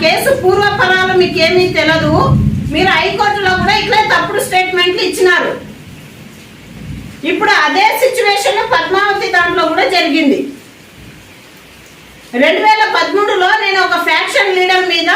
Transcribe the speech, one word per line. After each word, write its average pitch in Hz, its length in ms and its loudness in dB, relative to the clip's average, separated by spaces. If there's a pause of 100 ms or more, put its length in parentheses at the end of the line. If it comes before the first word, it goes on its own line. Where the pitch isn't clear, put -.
కేసు - 260 0 (120)
పూర్వపరాలు 370 800 2
మీకేమీ 359 420 2 (140)
తెలదు, 311 360 0 (600)
మీరు 370 240 0
హైకోర్టులో 392 540 -2 (100)
కూడా 403 200 0
ఇట్లే 415 200 0 (120)
తప్పుడు 349 340 -2
స్టేట్మెంట్లు 370 600 0
ఇచ్చినారు. 359 440 2 (1800)
ఇప్పుడు 415 220 0 (120)
అదే 370 200 2 (180)
సిచ్యువేషన్ 415 580 0 (140)
పద్మావతి 403 520 0 (100)
దాంట్లో 349 340 0
కూడా 370 140 0 (100)
జరిగింది. 302 440 2 (1900)
రెండు 302 260 2
వేల 427 360 2
పదమూడులో 381 520 0
నేను 392 340 0
ఒక 349 220 0
ఫ్యాక్షన్ 370 520 0
లీడర్ 370 300 2
మీద 339 300 -2